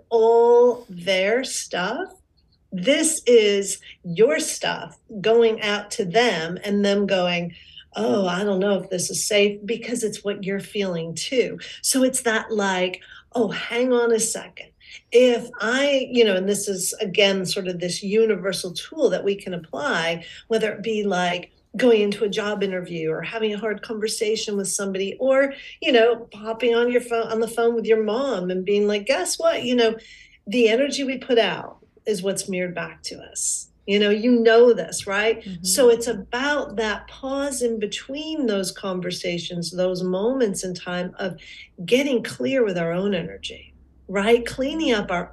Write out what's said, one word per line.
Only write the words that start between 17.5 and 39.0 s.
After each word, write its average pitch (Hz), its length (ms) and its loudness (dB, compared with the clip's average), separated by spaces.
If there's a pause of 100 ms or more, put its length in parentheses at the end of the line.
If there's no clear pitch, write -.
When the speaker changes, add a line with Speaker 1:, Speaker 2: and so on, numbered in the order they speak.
Speaker 1:
of 180 120 -6
this 180 240 -6
universal 196 720 0
tool 302 360 -2
that 180 160 -2
we 202 100 0
can 196 180 -8
apply, 170 720 -4 (220)
whether 220 240 0
it 202 120 -12
be, 214 200 -2
like, 180 480 -2 (260)
going 226 240 6
into 202 240 0
a 202 40 0
job 202 340 -2
interview 170 480 -4
or 165 100 -6
having 220 320 -4
a 202 40 -6
hard 208 260 -6
conversation 214 760 -4
with 190 100 -4
somebody, 196 520 -4
or, 269 340 2 (280)
you 320 100 0
know, 233 400 4
popping 220 420 -2
on 240 180 2
your 247 100 2
phone, 226 260 -4
on 220 120 -2
the 226 80 0
phone 233 280 0
with 214 100 -2
your 220 180 4
mom 208 480 -2
and 185 140 -4
being 208 220 2
like, 202 180 -2
"Guess 330 340 -2
what?" 320 240 2
You 247 120 0
know, 226 200 4 (520)
the 220 220 4
energy 277 340 0
we 262 160 -4
put 240 200 2
out 185 400 -2 (280)
is 190 160 -2
what's 190 260 -4
mirrored 180 260 -4
back 165 280 -10
to - 160 -12
us. - 500 -8 (160)
You 202 140 2
know, 208 100 4
you 220 220 2
know 233 420 8
this, - 340 -4
right? 214 380 -2
Speaker 2:
Mm-hmm. 185 200 -12
Speaker 1:
So 240 240 4
it's 233 180 2
about 247 720 -4
that 208 300 -4
pause 269 540 -6
in 226 180 -2
between 285 680 -6
those 196 240 -2
conversations, 175 1000 -6